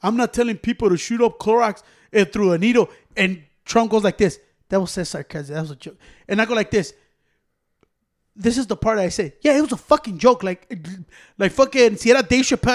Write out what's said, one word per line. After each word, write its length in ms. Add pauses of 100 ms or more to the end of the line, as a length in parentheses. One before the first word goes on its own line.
"I'm 160
not 160
telling 240
people 320
to 80
shoot 240
up 160
Clorox, 440 (300)
eh, 140
through 260
a 60
needle," 320 (260)
and 260 (220)
Trump 260
goes 140
like 140
this, 200 (300)
"That 140
was 80
said 160
sarcasm. 480
That 80
was 80
a 60
joke." 200 (320)
And 140
I 20
go 80
like 180
this. 220 (1400)
This 200
is 120
the 80
part 240
I 80
say, 320
"Yeah, 180
it 40
was 100
a 40
fucking 420
joke." 260
Like, 280 (680)
like 120
fucking, 460
si 140
era 120
Dave 220
Chappelle, 300